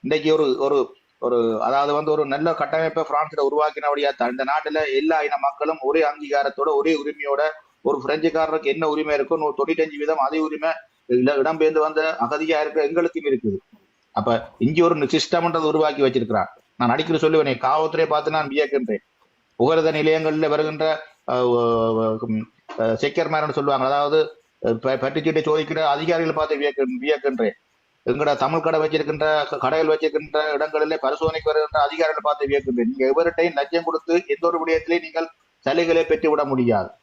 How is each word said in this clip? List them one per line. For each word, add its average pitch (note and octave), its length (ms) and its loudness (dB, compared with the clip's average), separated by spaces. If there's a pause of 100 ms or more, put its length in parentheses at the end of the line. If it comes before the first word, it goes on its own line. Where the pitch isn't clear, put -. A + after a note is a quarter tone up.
இன்றைக்கு D3+ 280 0
ஒரு, D3 260 2
ஒரு, C#3 200 2 (400)
ஒரு, B2 200 0 (220)
அதாவது C#3 320 0
வந்து D3+ 180 -2
ஒரு D3+ 160 0
நல்ல D#3 280 0
கட்டமைப்பை D#3 500 -2
பிரான்ஸ்ல D3+ 360 -2
உருவாக்கினபடியா C#3+ 760 0
தான் B2 140 0
இந்த C3 140 -4
நாட்டுல D3+ 380 -2 (120)
எல்லா D#3 260 2
இன D3 160 -2
மக்களும் D#3 440 -2
ஒரே D3 220 2
அங்கீகாரத்தோட, C#3+ 720 -2
ஒரே D3+ 200 2
உரிமையோட, C#3+ 480 -2 (400)
ஒரு C3+ 220 -2
பிரெஞ்சுக்காரருக்கு D#3 600 0
என்ன D3+ 240 0
உரிமை D3+ 300 0
இருக்கோ, D#3 200 0
நூ-, D3+ 180 -2
தொண்ணூத்தஞ்சு D3+ 420 -2
வீதம் D3 280 0
அதே D#3 120 -2
உரிமை D#3 320 -2 (360)
இல்ல B2+ 300 2
இடம்பெயர்ந்து D#3 440 2
வந்த D#3 400 0
அகதியா D3+ 400 0
இருக்க D3+ 240 -2
எங்களுக்கும் E3 460 -2
இருக்குது. D3+ 280 -2 (560)
அப்ப G#2+ 160 0 (280)
இங்க D#3 260 2
ஒரு E3+ 100 4
சிஸ்டம்ன்றதை D#3+ 720 0
உருவாக்கி D3+ 360 2
வச்சிருக்கிறான். A2 480 0 (260)
நான் A#2+ 140 2
அடிக்கடி D#3 280 0
சொல்லுவேனே, D#3 400 2
காவல்துறையை D#3 480 0
பார்த்து D3+ 240 0
நான் D#3 180 -2
வியக்கின்றேன். C3+ 540 -2 (540)
உகரத D#3+ 360 2
நிலையங்கள்ல D#3 560 2
வருகின்ற, D3+ 360 0 (420)
அஹ், A#2 920 2
உம், A2 260 -4 (320)
அஹ், A2 220 0
செக்கர்மாரன்னு D3+ 520 -2
சொல்லுவாங்க, C#3 340 0
அதாவது, C#3+ 320 2 (440)
அஹ், A2+ 160 0
ப-, C3 180 -2
பட்டுச்சீட்டை D3+ 460 0
சோதிக்கிற D#3 420 0
அதிகாரிகளை D#3+ 500 0
பார்த்து D3+ 220 0
வியக்க-, C#3 320 0 (120)
வியக்கின்றேன். C3 560 0 (500)
எங்கட C#3+ 300 0
தமிழ் D3+ 240 0
கடை D#3+ 200 0
வச்சிருக்கின்ற, D#3 460 -2 (220)
க-, C#3+ 100 -6
கடைகள் D#3 340 2
வச்சிருக்கின்ற D3+ 600 -2
இடங்களிலே D3+ 500 0
பரிசோதனைக்கு D#3 480 -2
வருகின்ற D3+ 300 0
அதிகாரிகளை D#3 420 0
பார்த்து D3 260 -2
வியக்கின்றேன். B2+ 400 0
நீங்க C3 160 -2
எவர்கிட்டையும் E3 500 2
லஞ்சம் E3 300 -2
கொடுத்து E3 300 -2 (120)
எந்த D#3+ 200 -2
ஒரு E3+ 120 0
விடயத்திலையும் D#3+ 480 0
நீங்கள் E3 220 -6 (380)
சலுகைகளை E3 400 2
பெற்று D#3 240 2
விட D3 140 2
முடியாது. A#2+ 460 0 (120)